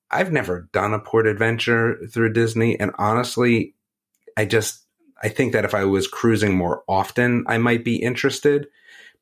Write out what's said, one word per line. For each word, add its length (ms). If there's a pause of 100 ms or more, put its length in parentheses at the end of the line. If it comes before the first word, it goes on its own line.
I've 220
never 400
done 220
a 60
port 280
adventure 680 (120)
through 240
Disney. 460
And 180
honestly, 800 (600)
I 80
just, 380 (400)
I 60
think 240
that 120
if 80
I 120
was 220
cruising 480
more 320
often, 600
I 100
might 260
be 120
interested. 720 (540)